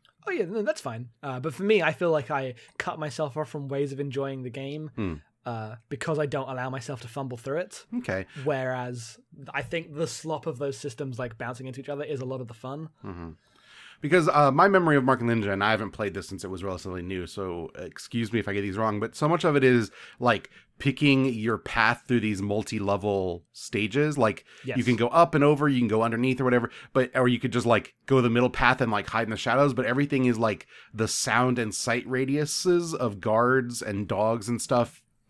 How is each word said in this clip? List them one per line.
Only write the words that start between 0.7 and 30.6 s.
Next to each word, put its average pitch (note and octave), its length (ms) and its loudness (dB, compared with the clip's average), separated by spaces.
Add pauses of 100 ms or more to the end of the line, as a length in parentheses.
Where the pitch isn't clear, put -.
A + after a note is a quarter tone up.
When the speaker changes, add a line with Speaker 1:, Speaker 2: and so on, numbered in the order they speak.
Speaker 1:
fine. A#2+ 280 -8 (140)
Uh, C3 180 -6
but C#3 140 -6
for F#3 80 -8
me, G3+ 200 4
I D#3+ 100 2
feel E3+ 180 0
like D3+ 200 0
I C3+ 240 -2 (240)
cut F3 200 -6
myself D3+ 380 -6
off D3+ 120 -4
from C#3+ 200 -8
ways C#3 240 -2
of C3+ 60 -10
enjoying C#3 440 -6
the B2 80 -8
game, C#3 440 -10
Speaker 2:
Hmm. F#2+ 200 -4 (320)
Speaker 1:
uh, A2+ 300 -10 (120)
because D3 300 -4
I D3+ 80 0
don't C3+ 220 -6
allow B2+ 220 -6
myself C3 300 -10
to B2 80 -14
fumble B2+ 300 -8
through C#3 200 -6
it. - 280 -10 (120)
Speaker 2:
Okay. F#2+ 280 -4 (180)
Speaker 1:
Whereas B2+ 720 -4 (340)
I C#3 100 -4
think E3 340 -8
the D#3 100 -2
slop D#3 400 -6
of C#3+ 120 -6
those C#3 180 -4
systems, C3 420 -8
like, A#2+ 200 -8
bouncing B2 280 -8
into C3 140 -10
each C3 80 -12
other C#3+ 160 -6
is C#3+ 160 -6
a C3 60 -6
lot C3 140 -6
of A#2+ 80 -10
the A#2 60 -16
fun. D3 360 -12 (140)
Speaker 2:
Mm-hmm. F2 260 -10 (680)
Because, D#3 280 4
uh, D3 220 6
my D#3+ 160 6
memory F3 300 6
of C3 80 4
Mark B2+ 160 4
and A#2+ 100 2
Ninja, G#2+ 220 2
and G2 100 0
I G#2+ 80 4
haven't G#2+ 220 0
played G2+ 220 -4
this F#2 120 -6
since F#2+ 160 -10
it F#2 80 -8
was F#2 140 -8
relatively F#2 380 -6
new, F2+ 220 -6
so F2 520 -6
excuse G#2+ 560 -6
me A#2 80 2
if G#2 80 -4
I G2+ 40 -4
get G2+ 100 -2
these G2 140 -4
wrong, G#2 220 0
but A2 160 -4
so D3+ 140 0
much E3+ 160 2
of D#3 100 4
it C#3 80 6
is, B2 300 6 (260)
like, A#2 320 2 (300)
picking C3+ 520 4
your A2 240 0
path A#2 520 0
through A#2+ 100 4
these G2+ 240 0
multi-level G2+ 1080 -2
stages. C3+ 640 0
Like, A2 260 2 (200)
Speaker 1:
Yes. B2+ 140 -2
Speaker 2:
you B2 40 0
can A#2+ 140 4
go A2+ 100 2
up E3 300 4
and C#3+ 80 6
over, D3 240 4
you C3+ 100 2
can A#2+ 80 4
go A2 160 4
underneath A#2+ 380 0
or C3+ 40 0
whatever, B2 240 4 (240)
but, B2+ 220 2
or B2+ 140 4
you A#2+ 100 4
could A#2+ 140 -2
just, A#2+ 120 0
like, A2+ 300 2 (120)
go C3+ 140 6
the A#2+ 80 4
middle A#2+ 220 4
path B2+ 300 2
and, A#2 100 0
like, G#2 160 -2
hide A2 220 -2
in - 20 -6
the G#2+ 60 -4
shadows, C3 360 2
but A#2 140 -2
everything C3+ 380 0
is, A#2+ 120 4
like, A2 300 -2 (260)